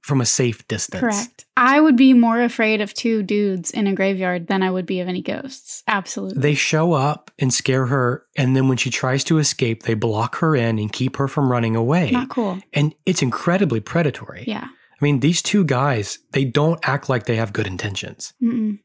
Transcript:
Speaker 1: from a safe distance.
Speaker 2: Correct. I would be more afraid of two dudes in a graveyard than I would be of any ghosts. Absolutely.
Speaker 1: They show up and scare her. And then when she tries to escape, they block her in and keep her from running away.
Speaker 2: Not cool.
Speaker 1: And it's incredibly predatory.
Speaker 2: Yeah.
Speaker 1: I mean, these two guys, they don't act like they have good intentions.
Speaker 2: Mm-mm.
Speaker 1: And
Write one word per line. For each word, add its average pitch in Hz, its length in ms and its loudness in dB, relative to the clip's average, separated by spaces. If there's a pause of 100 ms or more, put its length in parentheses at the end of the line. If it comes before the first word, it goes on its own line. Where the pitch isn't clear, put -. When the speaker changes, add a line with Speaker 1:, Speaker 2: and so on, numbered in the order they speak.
Speaker 1:
from 135 200 0
a 117 40 0
safe 117 440 -2
distance. - 320 -6
Speaker 2:
Correct. 226 440 -4 (120)
I 269 240 4
would 311 160 6
be 262 160 8
more 233 280 4
afraid 220 380 0
of 208 140 -6
two 226 280 -2
dudes 196 500 -2
in 208 140 -2
a 196 80 2
graveyard 185 540 -2
than 190 160 0
I 185 80 0
would 185 140 -4
be 185 160 -4
of 180 80 -6
any 180 120 -4
ghosts. - 680 -10
Absolutely. 190 540 -4
Speaker 1:
They 147 140 4
show 160 380 2
up 147 440 -2
and 131 160 0
scare 131 340 0
her. 127 360 0 (140)
And 131 180 2
then 131 140 4
when 127 80 2
she - 120 -4
tries 131 360 -2
to 160 140 2
escape, 120 440 -2
they 117 100 0
block 110 440 -2
her 160 180 2
in 117 240 0
and 104 140 -4
keep 131 240 -4
her 139 100 0
from 135 240 0
running 117 240 2
away. 131 360 2
Speaker 2:
Not 254 180 0
cool. 196 300 -4 (120)
Speaker 1:
And 151 240 0 (100)
it's 180 160 0
incredibly 143 600 0
predatory. - 680 -4
Speaker 2:
Yeah. 214 220 -6
Speaker 1:
I - 340 -12
mean, 147 160 4
these 160 220 2
two 202 240 2
guys, 131 520 0 (140)
they 139 140 2
don't 151 420 0
act 135 220 -2
like 127 160 0
they 117 100 0
have 110 160 -2
good 104 160 -4
intentions. - 760 -10
Speaker 2:
Mm-mm. 233 120 2 (160)
Speaker 1:
And 202 160 -6